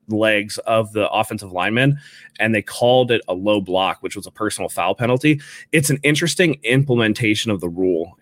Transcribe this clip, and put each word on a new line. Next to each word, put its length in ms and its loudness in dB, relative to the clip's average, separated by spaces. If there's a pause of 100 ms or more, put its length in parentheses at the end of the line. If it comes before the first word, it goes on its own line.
legs 520 0
of 340 0
the 160 0
offensive 420 -2
lineman, 460 2 (420)
and 140 2
they 80 2
called 480 2
it 180 2
a 60 -2
low 260 0
block, 400 -2
which 160 -10
was 100 -12
a 40 -18
personal 400 -6
foul 240 -2
penalty. 440 0 (320)
It's 200 2
an 120 0
interesting 600 0
implementation 880 2
of 100 -2
the 80 -6
rule, 540 -2